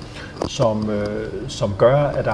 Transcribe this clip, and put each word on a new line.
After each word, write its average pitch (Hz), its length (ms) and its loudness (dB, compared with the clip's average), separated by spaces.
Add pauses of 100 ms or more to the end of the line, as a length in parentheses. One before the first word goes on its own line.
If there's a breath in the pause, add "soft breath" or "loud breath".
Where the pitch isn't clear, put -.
(480 loud breath)
som, 107 420 0
øh, 104 360 -2 (220)
som 110 300 -2
gør, 123 180 6
at 143 280 0
der 113 100 2